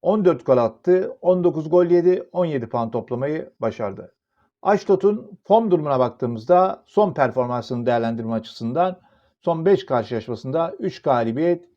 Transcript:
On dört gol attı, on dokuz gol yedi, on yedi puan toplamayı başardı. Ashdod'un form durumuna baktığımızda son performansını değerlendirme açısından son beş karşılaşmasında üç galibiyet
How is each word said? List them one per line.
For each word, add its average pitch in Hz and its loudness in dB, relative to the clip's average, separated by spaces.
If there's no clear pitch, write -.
On 196 0
dört 165 2
gol 127 4
attı, 180 0
on 180 2
dokuz 156 -2
gol 180 4
yedi, 175 2
on 180 -2
yedi 135 -4
puan 117 -4
toplamayı 131 -6
başardı. 107 -8
Ashdod'un 202 0
form 220 2
durumuna 147 0
baktığımızda 127 0
son 196 0
performansını 123 -2
değerlendirme 117 -2
açısından 127 -4
son 165 -2
beş 190 2
karşılaşmasında 123 -4
üç - -8
galibiyet 143 0